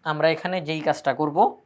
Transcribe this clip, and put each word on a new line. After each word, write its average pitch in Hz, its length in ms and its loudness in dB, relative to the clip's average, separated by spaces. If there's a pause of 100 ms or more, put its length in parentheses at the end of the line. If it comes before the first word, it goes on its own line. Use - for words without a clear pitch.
(120)
আমরা 151 240 2
এখানে 180 220 -6 (100)
যেই 160 200 -4
কাজটা 143 320 0
করব 151 180 0 (280)